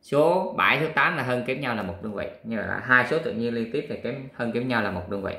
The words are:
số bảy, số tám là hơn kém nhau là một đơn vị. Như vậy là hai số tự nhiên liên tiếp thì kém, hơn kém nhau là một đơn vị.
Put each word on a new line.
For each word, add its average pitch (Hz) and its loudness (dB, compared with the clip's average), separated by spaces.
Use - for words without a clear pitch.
số 170 4
bảy, 107 6
số 156 0
tám 160 2
là 131 -2
hơn 123 0
kém 131 -4
nhau 123 -2
là 104 -2
một 90 -6
đơn 110 -6
vị. 90 -6
Như 113 -6
vậy 95 -4
là 95 -4
hai 127 6
số 156 2
tự 120 -4
nhiên 117 -2
liên 113 -2
tiếp 147 -4
thì 113 -4
kém, 135 -8
hơn 117 -2
kém 120 0
nhau 117 2
là 98 0
một 90 -6
đơn 98 -4
vị. 87 -4